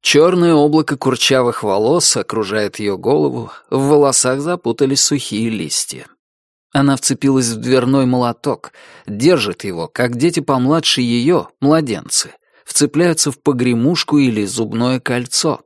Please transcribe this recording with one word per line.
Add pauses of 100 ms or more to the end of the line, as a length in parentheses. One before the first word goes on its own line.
Чёрное
облако
курчавых
волос
окружает
её
голову, (180)
в
волосах
запутались
сухие
листья. (640)
Она
вцепилась
в
дверной
молоток, (320)
держит
его,
как
дети
помладше
её, (100)
младенцы, (280)
вцепляются
в
погремушку
или
зубное
кольцо.